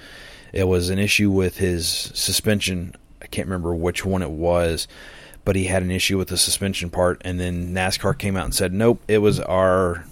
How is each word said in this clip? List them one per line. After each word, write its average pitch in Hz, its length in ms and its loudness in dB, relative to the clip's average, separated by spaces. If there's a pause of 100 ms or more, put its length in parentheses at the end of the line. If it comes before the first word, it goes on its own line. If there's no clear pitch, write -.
(520)
It 95 120 0
was 92 260 2
an 95 80 0
issue 101 320 2
with 95 280 2
his 87 280 0
suspension. 95 1080 -2 (260)
I - 40 -16
can't - 200 -6
remember 87 280 -2
which 85 300 -2
one 95 180 0
it 73 80 -4
was, 85 560 0 (580)
but 98 120 2
he 95 80 0
had 92 180 0
an 92 80 -2
issue 92 280 0
with 92 100 -2
the 92 80 -6
suspension 92 540 -2
part, 90 340 2
and 90 140 -4
then 90 360 -4
nascar 95 420 0
came 98 200 -2
out 87 80 -2
and 65 100 -4
said, 92 180 0
"Nope, 113 360 2
it 107 100 4
was 104 220 4
our 92 720 2